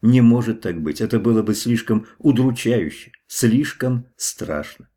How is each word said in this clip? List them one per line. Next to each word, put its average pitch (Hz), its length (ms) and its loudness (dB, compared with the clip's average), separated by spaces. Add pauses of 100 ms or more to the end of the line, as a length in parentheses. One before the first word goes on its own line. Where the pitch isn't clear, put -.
Не 123 200 4
может 117 400 4
так 87 200 -6
быть. 76 200 -6
Это 113 180 0
было 110 240 2
бы 104 120 -2
слишком 113 520 -2 (120)
удручающе, 123 920 0 (160)
слишком 127 880 -2
страшно. - 800 -10